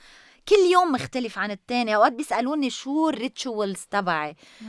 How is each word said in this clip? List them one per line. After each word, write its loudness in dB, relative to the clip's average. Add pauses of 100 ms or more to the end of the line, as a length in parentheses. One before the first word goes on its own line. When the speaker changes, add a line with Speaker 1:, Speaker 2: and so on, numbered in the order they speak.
(480)
Speaker 1:
كل 6
يوم 4
مختلف -4
عن -4
التاني. -2
أوقات 6
بيسألوني -2
شو -2
الريتشوالز -4
تبعي. -2
Speaker 2:
إيه. -18